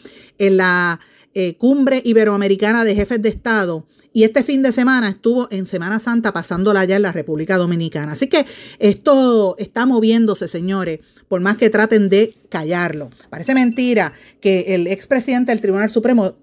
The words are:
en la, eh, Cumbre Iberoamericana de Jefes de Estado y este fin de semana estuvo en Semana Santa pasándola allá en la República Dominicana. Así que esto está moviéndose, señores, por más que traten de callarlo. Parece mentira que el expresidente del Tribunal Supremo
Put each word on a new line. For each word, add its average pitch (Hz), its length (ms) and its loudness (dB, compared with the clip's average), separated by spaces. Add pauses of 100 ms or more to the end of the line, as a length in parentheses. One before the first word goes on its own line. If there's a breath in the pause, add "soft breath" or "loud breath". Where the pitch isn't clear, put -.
(380 loud breath)
en 196 200 2
la, 180 420 0 (340 soft breath)
eh, 180 220 -4
Cumbre 262 480 0
Iberoamericana 208 800 0
de 208 120 0
Jefes 208 260 -2
de 220 80 0
Estado 196 580 -4 (240 soft breath)
y 220 120 2
este 226 180 2
fin 269 220 0
de 262 80 2
semana 247 380 2
estuvo 233 420 -2
en 190 160 -6
Semana 185 320 -4
Santa 233 340 -2
pasándola 190 460 0
allá 190 160 2
en 202 80 2
la 190 80 -2
República 160 460 -4
Dominicana. 165 560 -2
Así 269 120 -2
que 285 220 0 (320 loud breath)
esto 226 800 2
está 220 260 -4
moviéndose, 226 640 2
señores, 175 540 -6 (260 soft breath)
por 185 120 -2
más 196 180 0
que 226 120 4
traten 214 400 2
de 208 240 2 (160)
callarlo. 160 640 -4 (180 soft breath)
Parece 170 240 -4
mentira 247 600 2 (280 loud breath)
que 190 320 0
el 175 140 0
expresidente 247 640 -2
del 220 100 -2
Tribunal 202 300 -2
Supremo 226 520 0